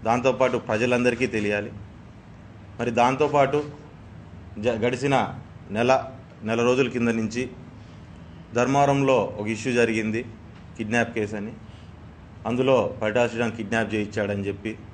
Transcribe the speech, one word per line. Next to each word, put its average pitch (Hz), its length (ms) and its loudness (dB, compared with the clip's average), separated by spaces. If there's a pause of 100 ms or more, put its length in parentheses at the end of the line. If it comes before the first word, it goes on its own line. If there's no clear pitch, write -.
దాంతోపాటు 123 540 2
ప్రజలందరికీ 120 680 2
తెలియాలి. 104 460 -2 (1080)
మరి 120 100 0
దాంతోపాటు 135 680 4 (1000)
జ-, 113 260 0
గడిచిన 123 500 0 (360)
నెల, 120 340 4 (380)
నెల 113 200 0
రోజుల 127 260 4
కింద 117 200 0
నుంచి 113 420 -2 (1040)
ధర్మవరంలో 135 640 4 (180)
ఒక 104 100 -4
ఇష్యూ 113 260 -2
జరిగింది, 113 500 2 (560)
కిడ్నాప్ 113 360 0
కేసు 107 220 -4
అని. 107 160 -8 (920)
అందులో 123 560 2
పరిటాల 113 240 2
శ్రీరామ్ 113 260 -2
కిడ్నాప్ 110 420 -2
చేయించాడని 101 520 -2
చెప్పి 104 320 -8 (160)